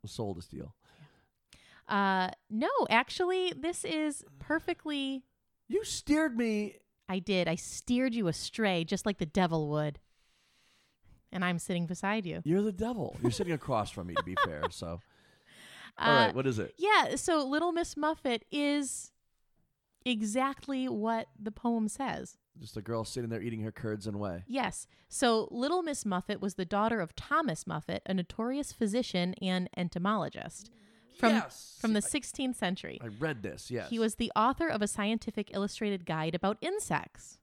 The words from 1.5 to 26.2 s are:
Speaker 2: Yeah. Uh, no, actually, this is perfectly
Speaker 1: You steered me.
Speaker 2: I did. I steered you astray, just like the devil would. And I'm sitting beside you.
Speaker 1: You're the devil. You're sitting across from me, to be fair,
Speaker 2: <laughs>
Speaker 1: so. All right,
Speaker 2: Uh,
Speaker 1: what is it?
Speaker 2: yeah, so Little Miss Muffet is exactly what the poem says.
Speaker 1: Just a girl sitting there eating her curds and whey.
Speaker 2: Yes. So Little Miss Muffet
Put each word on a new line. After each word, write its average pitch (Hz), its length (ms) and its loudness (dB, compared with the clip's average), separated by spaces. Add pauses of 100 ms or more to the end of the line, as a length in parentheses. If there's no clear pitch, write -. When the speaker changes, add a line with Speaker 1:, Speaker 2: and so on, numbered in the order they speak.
Speaker 2:
Yeah. - 80 -2
Uh, 190 360 2 (180)
no, 233 200 0 (200)
actually, 359 680 2
this 320 300 -4
is 311 380 -2 (160)
perfectly 294 840 -2 (440)
Speaker 1:
You 403 160 0
steered 302 520 2
me. 214 420 0 (300)
Speaker 2:
I 190 120 -2
did. 180 280 2
I 165 80 2
steered 240 600 0
you 214 120 2
astray, 175 580 0
just 190 200 -2
like 208 140 0
the 170 80 0
devil 160 420 2
would. 151 300 0 (1300)
And 185 140 0
I'm 175 140 2
sitting 175 260 0
beside 196 400 -2
you. 170 180 -4
Speaker 1:
You're 180 200 4
the 214 80 0
devil. 208 500 -4
You're 123 80 4
sitting 175 240 0
across 120 380 0
from 87 160 -6
me, 85 80 -6
to - 80 0
be 87 120 -4 (100)
fair, 78 200 -4
Speaker 2:
<laughs> - 60 -2
Speaker 1:
so. 87 280 -8 (1040)
All 226 140 6
right, 233 140 8
Speaker 2:
Uh, - 40 -2
Speaker 1:
what 135 140 2
is 113 120 2
it? - 180 -4
Speaker 2:
yeah, 359 400 4
so 311 280 2
Little 320 280 2
Miss 339 240 -2
Muffet 294 560 0
is 285 580 0 (960)
exactly 254 840 0
what 226 400 -2 (100)
the 214 140 -8
poem 226 360 0
says. 202 500 -6 (200)
Speaker 1:
Just 113 200 -12
a 107 40 -6
girl 113 220 -2
sitting 117 260 -4
there 113 120 -4
eating 110 220 -4
her 110 80 -4
curds 107 360 -4
and 101 120 -4
whey. 92 280 -4
Speaker 2:
Yes. - 400 -4 (200)
So 226 440 4
Little 294 320 0
Miss 302 220 -4
Muffet 190 360 -2